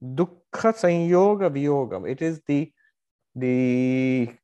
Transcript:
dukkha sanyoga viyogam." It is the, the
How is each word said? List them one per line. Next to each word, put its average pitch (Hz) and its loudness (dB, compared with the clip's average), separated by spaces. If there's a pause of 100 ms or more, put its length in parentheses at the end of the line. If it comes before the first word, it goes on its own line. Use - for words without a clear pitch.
dukkha 170 -2
sanyoga 180 2
viyogam." 139 -2
It 135 -8
is 160 -4
the, 143 0 (640)
the 127 0 (160)